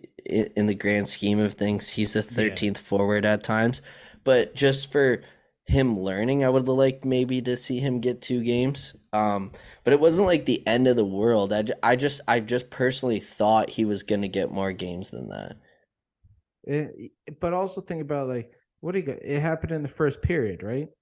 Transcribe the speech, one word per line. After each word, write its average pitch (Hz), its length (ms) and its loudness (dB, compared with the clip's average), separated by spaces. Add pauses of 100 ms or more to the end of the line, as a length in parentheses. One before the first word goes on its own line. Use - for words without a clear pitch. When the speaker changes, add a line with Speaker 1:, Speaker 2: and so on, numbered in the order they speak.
(280)
Speaker 1:
i-, 107 280 0
in 104 100 2
the 104 80 0
grand 101 340 0
scheme 104 300 0
of 104 160 0
things, 101 360 -2
he's 104 240 -2
the 107 60 2
Speaker 2:
Yeah. 104 60 -6
Speaker 1:
thirteenth 107 520 -2
forward 101 460 0
at 104 200 0
times. 113 380 0 (420)
But 127 320 4
just 139 340 0
for 135 320 2 (440)
him 131 320 2
learning, 107 460 0
I 127 40 4
would 131 200 2
like 131 360 2
maybe 127 380 0
to 123 140 -2
see 123 220 -4
him 127 220 -2
get 123 200 -2
two 123 220 -2
games. 123 540 0 (160)
Um, 104 400 0 (320)
but 123 80 4
it 147 80 6
wasn't, 170 260 4
like, 160 180 2
the - 220 0
end 123 220 4
of 123 80 6
the 110 80 4
world. 101 480 2
I 107 100 0
ju-, 110 120 -4 (100)
I 120 100 6
just, 139 320 -2
I 117 140 4
just 120 280 -4
personally 127 520 -2
thought 107 500 2
he 110 140 0
was 104 180 -2
gonna 101 240 -2
get 95 240 -2
more 95 220 -4
games 90 380 -8
than 60 180 -12
that. 50 280 -12 (1080)
Speaker 2:
It, 143 480 -6 (260)
but 175 140 -2
also 185 280 -4
think 165 220 -8
about, 143 240 -4
like, 123 240 -6 (300)
what 175 140 -8
he 190 60 -2
got, 143 220 -6
it 143 180 -4
happened 160 320 -4
in 156 100 -4
the 139 60 -6
first - 320 -2
period, 113 420 -2
right? 131 260 -6 (140)